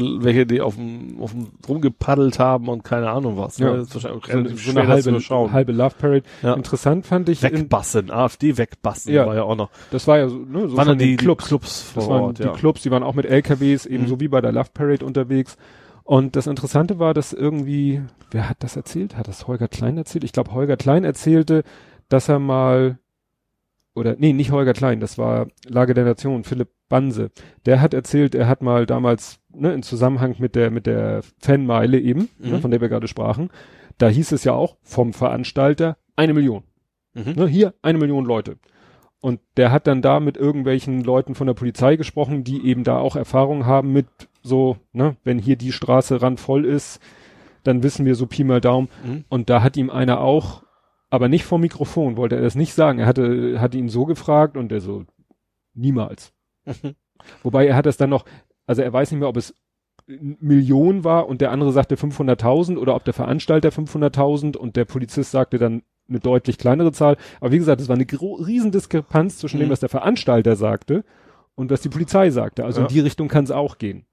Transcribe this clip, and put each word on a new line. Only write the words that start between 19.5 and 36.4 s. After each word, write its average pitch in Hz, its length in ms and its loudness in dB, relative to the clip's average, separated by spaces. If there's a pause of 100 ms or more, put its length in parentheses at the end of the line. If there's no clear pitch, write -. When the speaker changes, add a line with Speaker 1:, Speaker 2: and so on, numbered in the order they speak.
Speaker 2:
Klein 127 280 -4
erzählt? - 280 -6
Ich - 80 -10
glaub, 113 180 -4
Holger 135 240 0
Klein 160 300 2
erzählte, 160 580 2 (460)
dass 135 180 2
er 143 120 2
mal, 131 580 2 (1000)
oder, 117 240 -2
nee, 151 140 6
nicht 135 180 0
Holger 139 220 2
Klein, 123 260 0
das 107 180 -8
war 117 300 -2 (180)
Lage 127 280 2
der 123 100 2
Nation, 120 400 -2
Philipp 123 280 -6 (180)
Banse. 123 420 0 (340)
Der 131 140 6
hat 151 140 4
erzählt, 135 420 0
er 120 140 2
hat 131 120 0
mal 120 240 2
damals, 120 540 -2 (160)
ne, 151 160 0
im 139 100 -4
Zusammenhang 127 580 -2
mit 123 160 -4
der, 117 160 2
mit 117 160 -4
der 107 340 -2 (180)
Fanmeile 127 600 2
eben, 131 260 0 (100)
ne, 131 200 -4
Speaker 1:
Mhm. - 20 -2
Speaker 2:
von 123 120 -2
der 117 100 2
wir 117 80 -2
gerade 113 180 -4
sprachen, 113 420 -4 (480)
da 117 120 4
hieß 143 240 2
es 143 100 -2
ja - 80 2
auch 127 300 0
vom 117 320 -2
Veranstalter 139 840 0 (220)
eine 156 160 4
Million. 135 300 0 (500)